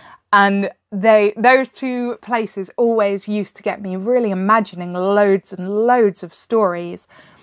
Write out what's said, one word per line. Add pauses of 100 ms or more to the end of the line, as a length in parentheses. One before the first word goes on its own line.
(320)
And (220)
they,
those
two
places
always
used
to
get
me
really
imagining
loads
and
loads
of
stories (340)